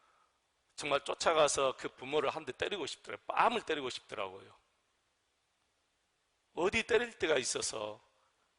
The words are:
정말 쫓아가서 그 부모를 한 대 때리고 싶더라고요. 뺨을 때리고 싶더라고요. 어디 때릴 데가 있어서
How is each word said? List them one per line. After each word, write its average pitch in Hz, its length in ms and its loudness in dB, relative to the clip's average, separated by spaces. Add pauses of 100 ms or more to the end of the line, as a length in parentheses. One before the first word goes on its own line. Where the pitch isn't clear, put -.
(760)
정말 143 260 0
쫓아가서 147 760 2
그 - 120 -6
부모를 139 400 -2
한 156 160 -6
대 127 80 -6
때리고 165 320 -4
싶더라고요. - 420 -10
뺨을 214 360 2
때리고 143 260 -2
싶더라고요. 98 680 -10 (2000)
어디 214 300 0
때릴 233 360 0
데가 156 180 2
있어서 113 640 -4 (580)